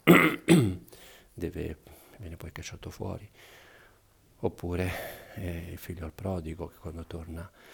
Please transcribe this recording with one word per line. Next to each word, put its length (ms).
<clears throat> 0
deve, 440
viene 200
poi 140
cacciato 400
fuori. 380
Oppure, 920
eh, 360
il 60
figlio 280
al 80
prodigo 540
che 100
quando 280
torna 440